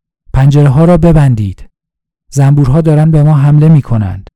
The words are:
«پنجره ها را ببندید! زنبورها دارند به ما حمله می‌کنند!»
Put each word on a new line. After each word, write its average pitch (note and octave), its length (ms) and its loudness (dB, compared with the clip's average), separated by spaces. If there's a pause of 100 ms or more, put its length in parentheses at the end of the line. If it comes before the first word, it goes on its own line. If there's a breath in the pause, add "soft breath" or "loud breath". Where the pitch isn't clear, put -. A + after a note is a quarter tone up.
(340)
«پنجره C#3+ 340 0
ها C#3+ 160 0
را F3 120 2
ببندید! C#3 720 -2 (600)
زنبورها C#3 520 0
دارند D#3 320 0
به D3+ 100 0
ما D3+ 120 0
حمله D3 340 2
می‌کنند!» G#2+ 680 -2